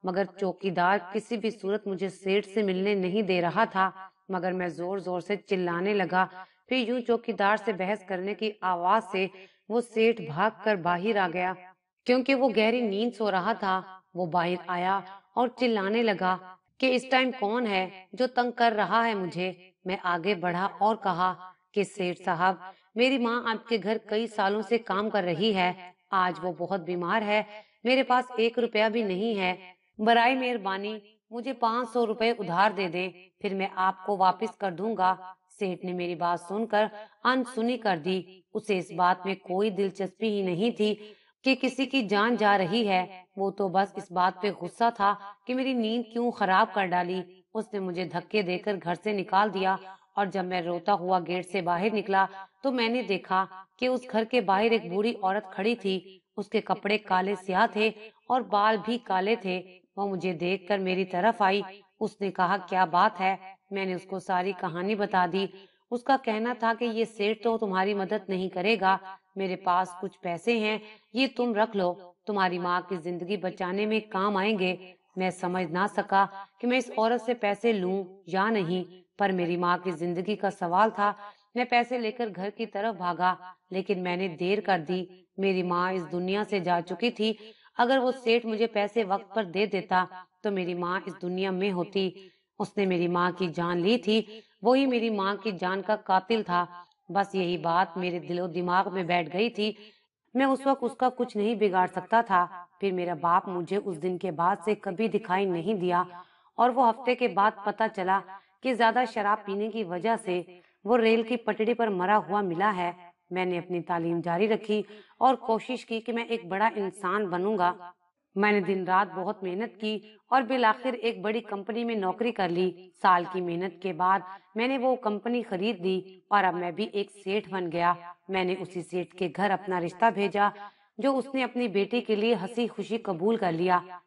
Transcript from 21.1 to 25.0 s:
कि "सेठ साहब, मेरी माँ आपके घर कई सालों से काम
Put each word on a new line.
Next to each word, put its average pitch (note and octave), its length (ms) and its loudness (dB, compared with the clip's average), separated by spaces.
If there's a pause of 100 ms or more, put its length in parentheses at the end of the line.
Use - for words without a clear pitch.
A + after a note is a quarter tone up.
कि G3+ 120 2
"सेठ F3+ 320 -4
साहब, F3+ 420 2 (380)
मेरी B3+ 200 4
माँ A#3+ 300 0
आपके A3+ 300 -2
घर A3 220 0 (100)
कई A3+ 180 0
सालों G#3 340 0
से A3+ 180 0
काम G#3+ 300 -2